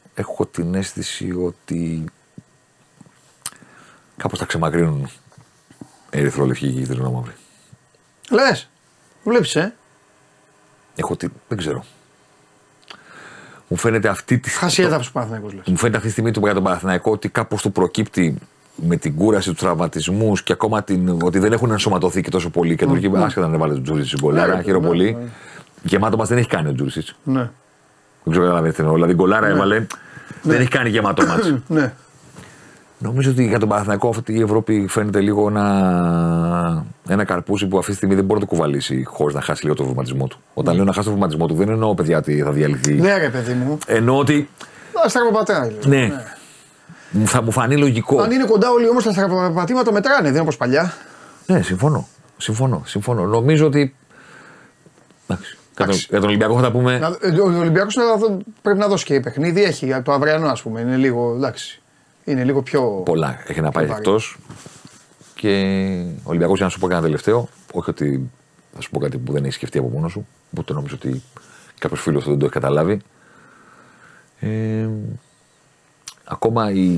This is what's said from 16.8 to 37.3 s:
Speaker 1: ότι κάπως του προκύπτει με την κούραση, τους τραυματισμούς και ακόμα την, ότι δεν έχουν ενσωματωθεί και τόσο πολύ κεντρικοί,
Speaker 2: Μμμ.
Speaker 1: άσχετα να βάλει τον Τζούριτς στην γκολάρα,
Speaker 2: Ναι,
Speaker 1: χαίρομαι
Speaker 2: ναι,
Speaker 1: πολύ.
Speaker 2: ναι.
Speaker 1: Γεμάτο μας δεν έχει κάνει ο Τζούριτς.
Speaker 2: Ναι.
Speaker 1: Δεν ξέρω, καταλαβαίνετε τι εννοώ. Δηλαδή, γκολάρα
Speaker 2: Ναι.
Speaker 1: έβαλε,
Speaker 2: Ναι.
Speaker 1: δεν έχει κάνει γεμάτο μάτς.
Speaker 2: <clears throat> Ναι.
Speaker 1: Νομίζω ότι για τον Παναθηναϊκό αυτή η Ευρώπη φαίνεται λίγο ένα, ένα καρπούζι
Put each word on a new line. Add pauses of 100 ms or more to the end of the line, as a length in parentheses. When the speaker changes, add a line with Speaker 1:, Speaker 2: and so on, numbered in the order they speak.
Speaker 1:
ότι
κάπως
του
προκύπτει (380)
με
την
κούραση,
τους
τραυματισμούς
και
ακόμα
την,
ότι
δεν
έχουν
ενσωματωθεί
και
τόσο
πολύ
κεντρικοί,
Speaker 2:
Μμμ.
Speaker 1:
άσχετα
να
βάλει
τον
Τζούριτς
στην
γκολάρα,
Speaker 2:
Ναι,
Speaker 1:
χαίρομαι
Speaker 2:
ναι,
Speaker 1:
πολύ.
Speaker 2:
ναι. (560)
Speaker 1:
Γεμάτο
μας
δεν
έχει
κάνει
ο
Τζούριτς.
Speaker 2:
Ναι.
Speaker 1:
Δεν (840)
ξέρω,
καταλαβαίνετε
τι
εννοώ.
Δηλαδή,
γκολάρα
Speaker 2:
Ναι.
Speaker 1:
έβαλε,
Speaker 2:
Ναι. (540)
Speaker 1:
δεν
έχει
κάνει
γεμάτο
μάτς.
Speaker 2:
<clears throat>
Ναι. (1040)
Speaker 1:
Νομίζω
ότι
για
τον
Παναθηναϊκό
αυτή
η
Ευρώπη
φαίνεται
λίγο
ένα, (220)
ένα
καρπούζι